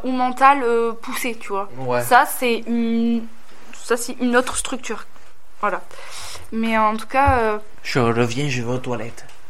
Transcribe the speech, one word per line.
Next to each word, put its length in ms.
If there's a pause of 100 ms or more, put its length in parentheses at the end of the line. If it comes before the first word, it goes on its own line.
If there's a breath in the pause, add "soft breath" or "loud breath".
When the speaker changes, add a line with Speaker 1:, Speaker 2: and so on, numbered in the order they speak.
Speaker 1:
ou 80
mental, 500
euh, 300
poussé, 440
tu 120
vois. 200 (100)
Speaker 2:
Ouais. 240
Speaker 1:
Ça, 220
c'est 340 (100)
une, 580 (480)
ça, 220
c'est 240
une 160
autre 200
structure. 480 (560)
Voilà. 220 (720 loud breath)
Mais 260
en 180
tout 120
cas, 320
euh, 180 (240)
Speaker 2:
Je 160
reviens, 500
je 140
vais 100
aux 60
toilettes. 480 (240)